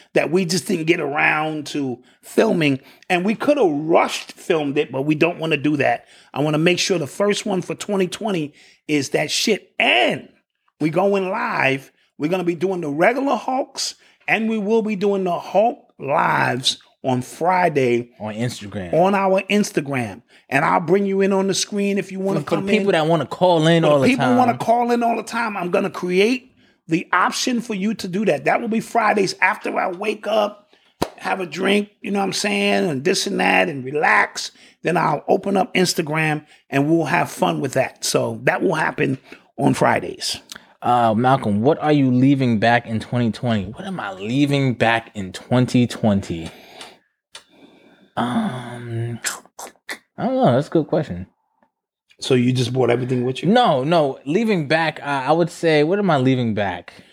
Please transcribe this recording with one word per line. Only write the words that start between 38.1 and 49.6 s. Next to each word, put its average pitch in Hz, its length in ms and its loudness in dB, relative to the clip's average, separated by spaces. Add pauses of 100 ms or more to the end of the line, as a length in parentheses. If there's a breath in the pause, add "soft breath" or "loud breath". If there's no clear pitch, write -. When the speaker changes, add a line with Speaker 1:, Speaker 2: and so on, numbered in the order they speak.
Speaker 1:
that 160 200 0
will 180 100 2
happen 143 460 -2 (400 loud breath)
on 139 160 2
Fridays. - 640 -2 (420 loud breath)
Speaker 2:
Uh, 117 320 2
Malcolm, 117 480 2
what 147 160 4
are 151 160 0
you 135 180 4
leaving 131 480 4
back 117 280 2
in 113 120 -4
twenty 120 320 0
twenty? 107 340 -2
What 113 200 -12
am 175 140 -8
I 101 140 -8
leaving 135 600 0
back 113 420 0
in 95 160 -8
twenty 123 540 2
twenty? 95 640 -2 (1700 loud breath)
Um, 120 1040 -4 (960)